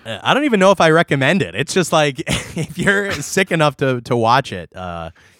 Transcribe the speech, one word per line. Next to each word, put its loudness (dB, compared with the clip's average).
Uh, -10
I 2
don't 0
even 2
know 8
if 2
I 6
recommend 2
it. -6
It's -4
just, 0
like, 0
<laughs> -12
if -8
you're 0
sick -2
enough 2
to, 0
to -2
watch 2
it, -12
uh, -10